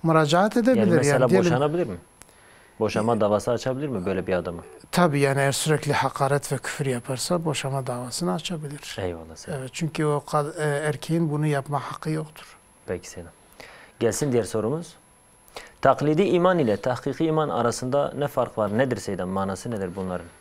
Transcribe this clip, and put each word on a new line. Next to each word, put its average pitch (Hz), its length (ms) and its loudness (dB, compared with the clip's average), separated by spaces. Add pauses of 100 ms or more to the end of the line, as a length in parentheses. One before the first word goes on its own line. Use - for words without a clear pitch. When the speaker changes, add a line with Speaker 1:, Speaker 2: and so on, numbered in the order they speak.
Speaker 1:
müracaat 165 540 4
edebilir. 247 240 4
Speaker 2:
Yani 202 140 4
mesela 143 260 4
Speaker 1:
Yani 127 100 4
diyelim 185 200 6
Speaker 2:
boşanabilir 151 360 2
mi? 95 100 -8 (840)
Boşanma 110 400 2
davası 104 300 2
açabilir 131 380 -2
mi 101 180 -4
böyle 92 200 -2
bir 92 60 -2
adama? 85 300 -4 (300)
Speaker 1:
Tabii 160 280 4
yani 139 180 2
eğer 139 140 2
sürekli 147 400 0
hakaret 139 600 0
ve 135 60 -2
küfür - 280 -6
yaparsa 131 580 -4
boşanma 135 420 -4
davasını 123 480 -4
açabilir. 151 640 -8
Speaker 2:
Eyvallah, 82 380 -6
sağ - 160 -12
ol. 147 80 -6
Speaker 1:
Evet, 131 120 -10
çünkü 156 320 -2
o 147 220 0
kad-, 151 360 -2
e, 151 240 0
erkeğin 160 440 0
bunu 147 160 0
yapma 143 340 -2
hakkı - 300 -8
yoktur. - 460 -8 (300)
Speaker 2:
Peki 90 240 -6
Seyyidem. 85 220 -14 (680)
Gelsin 120 320 2
diğer 117 120 4
sorumuz. 123 500 -4 (840)
Taklidi 151 420 4
iman 175 360 4
ile 110 180 4
tahkiki 127 480 -2
iman 156 240 2
arasında 127 680 0
ne 143 100 -2
fark 120 300 -2
var? 104 200 0
Nedir 127 180 2
Seyyidem? 92 320 -6
Manası 95 420 -4
nedir 98 260 -4
bunların? 90 300 -6 (140)